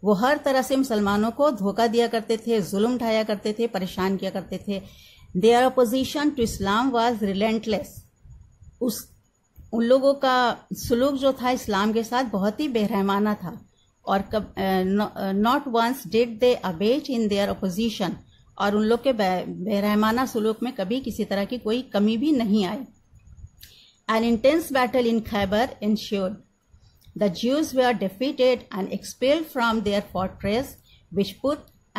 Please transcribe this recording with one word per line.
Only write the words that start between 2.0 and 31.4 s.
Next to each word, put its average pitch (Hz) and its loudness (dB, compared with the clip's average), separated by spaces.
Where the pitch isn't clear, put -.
करते 226 -2
थे, 220 0
जुल्म 208 0
ढाया 220 0
करते 214 -4
थे, 233 -2
परेशान 190 -2
किया 190 -4
करते 185 -8
थे। - -10
Their 240 6
opposition 262 2
to 233 0
Islam 208 0
was 233 2
relentless। 214 -2
उस, - -4
उन 233 0
लोगों 269 4
का 254 2
सलूक 254 0
जो 269 2
था 254 -2
इस्लाम 220 0
के 220 0
साथ 247 -2
बहुत 208 -2
ही 302 0
बेरहमाना 208 0
था - -10
और 196 0
कब, 214 -4
अ, - -14
न-, 190 0
अ, 196 -4
not 233 2
once 233 2
did 220 0
they 233 2
abate 202 0
in 233 -2
their 196 0
opposition। 196 -2
और 202 0
उन 214 2
लोग 233 2
के 269 2
बे-, 185 0
बेरहमाना 208 0
सलूक 220 -2
में 247 -4
कभी 208 -4
किसी 220 -6
तरह 196 -2
की 240 -6
कोई 233 -2
कमी 214 0
भी 285 0
नहीं 214 2
आई। 220 -6
An 226 2
intense 294 2
battle 254 2
in 226 0
Khyber 208 0
ensued। 208 -2
The 196 2
Jews 277 2
were 247 2
defeated 254 0
and 196 -6
expelled 277 -2
from 226 0
their 202 -2
fortress, 202 -4
which 196 0